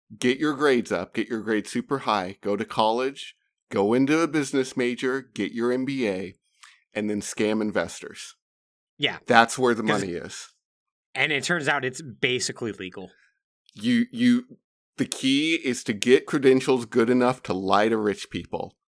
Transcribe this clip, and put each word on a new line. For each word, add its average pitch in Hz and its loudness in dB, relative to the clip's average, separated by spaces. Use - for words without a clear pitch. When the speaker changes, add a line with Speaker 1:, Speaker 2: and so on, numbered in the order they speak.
Speaker 1:
get 123 2
your 151 -2
grades 131 2
up, 92 -4
get 110 -2
your 113 -4
grades 104 -2
super 131 -4
high, 98 -2
go 101 -2
to 107 -4
college, 120 -2
go 104 2
into 139 4
a 165 2
business 139 -2
major, 127 -2
get 104 -6
your 117 0
M 127 0
B 131 -2
A, 95 -6
and 107 -4
then 104 -2
scam 107 0
investors. - -6
Speaker 2:
Yeah. 113 -2
Speaker 1:
That's 117 4
where 131 4
the 110 -6
Speaker 2:
'Cause 104 0
Speaker 1:
money 92 -6
is. - -12
Speaker 2:
And 139 -2
it 139 -2
turns 170 -2
out 143 0
it's 131 -4
basically 123 -2
legal. 92 -12
Speaker 1:
You, 117 2
you, 123 4
the 123 0
key 143 0
is 135 -4
to 120 -2
get 120 4
credentials 131 2
good 117 2
enough 123 2
to 90 -4
lie 98 2
to 113 2
rich 104 -2
people, - -10